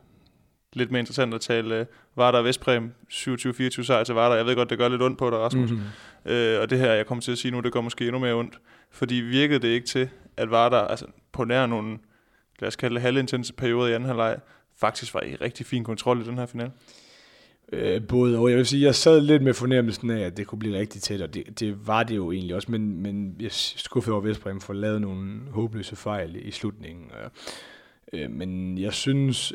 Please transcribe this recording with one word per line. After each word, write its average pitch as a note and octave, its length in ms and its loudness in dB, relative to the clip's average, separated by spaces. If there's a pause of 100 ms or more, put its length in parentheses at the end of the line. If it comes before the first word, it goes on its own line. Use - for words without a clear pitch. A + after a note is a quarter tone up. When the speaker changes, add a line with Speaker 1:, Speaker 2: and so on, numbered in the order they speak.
(720)
Speaker 1:
lidt B2 180 -2
mere B2+ 100 0
interessant A#2 340 -2
at A2+ 60 -6
tale, A2+ 380 -2
øh, A#2 80 -4 (300)
Vardar B2 220 6
og A#2 60 4
Vestpræm A#2+ 480 0 (160)
syvogtyve B2+ 460 -4
fireogtyve B2+ 300 -2
sejr A#2 200 4
til A#2+ 100 -2
Vardar. A#2 220 4
Jeg A2+ 100 2
ved B2 100 2
godt, A#2+ 140 2
det A#2 80 -2
gør B2 100 4
lidt B2 140 0
ondt B2+ 160 2
på B2 120 0
dig, A2+ 80 2
Rasmus. A#2+ 320 2
Speaker 2:
Mhm. A#2 100 -2 (520)
Speaker 1:
Øh, A2+ 280 2
og A2+ 100 0
det C3 80 2
her, B2+ 140 4
jeg G#2+ 140 2
kommer A#2+ 160 -6
til B2 100 -4
at A#2+ 60 -4
sige B2 140 -2
nu, B2 80 -2
det A#2+ 120 0
gør B2 80 0
måske A#2 240 -4
endnu A#2+ 140 0
mere B2+ 160 0
ondt, A#2 240 -4 (320)
fordi B2 240 -2
virkede C3 440 4
det A#2 100 2
ikke A#2+ 180 2
til, B2+ 220 0 (280)
at A2+ 140 -2
Vardar, A#2 360 6
altså, G#2+ 200 -4 (260)
på B2 120 -4
nær B2 220 2
nogle, A2 320 -4 (640)
lad G2+ 80 -4
os - 80 -8
kalde A#2+ 180 -2
det A#2+ 80 -2
halvintense B2 500 0
perioder B2 360 0
i A#2 40 2
anden A#2+ 140 -2
halvleg, A2+ 300 0 (440)
faktisk A2 340 -2
var F#2 80 -4
i - 120 -8
rigtig - 320 -6
fin A#2+ 180 -2
kontrol A#2 360 0
i A2 40 -6
den A#2+ 140 -8
her B2 80 -4
finale? A#2+ 240 -8 (1040)
Speaker 2:
Øh, G#2+ 340 0
både B2 320 4
og. A#2+ 120 6
Jeg A#2+ 80 6
vil B2+ 80 4
sige, C#3 180 2
jeg C#3 100 6
sad D#3+ 260 8
lidt D3 220 6
med C3 120 4
fornemmelsen B2 560 0
af, A2+ 160 -2
at F2+ 100 -8
det G#2 100 -6
kunne G#2+ 120 -10
blive G#2+ 200 -2
rigtig G#2+ 240 -6
tæt, G2+ 200 -4
og D#2 120 -8
det, G2+ 260 -10
det G#2 260 -4
var A2 160 2
det A2+ 140 -4
jo F2 160 -2
egentlig F2+ 240 -4
også, G2+ 140 -6
men, G#2+ 320 -4
men G2+ 380 -6
jeg A2+ 60 -6
er - 300 -6
skuffet - 360 -4
over, G#2 100 0
at G#2 60 -2
Vestbrem G2 320 -6
får G2+ 140 -10
lavet G#2+ 260 -2
nogle G2 400 -6 (100)
håbløse G#2+ 460 -6
fejl G2 520 -8
i - 20 -12
slutningen. G2+ 540 -10 (200)
Og, - 60 -14 (800)
øh, D2 180 -6
men F#2 480 -6
jeg G2+ 140 -4
synes, C#3 640 0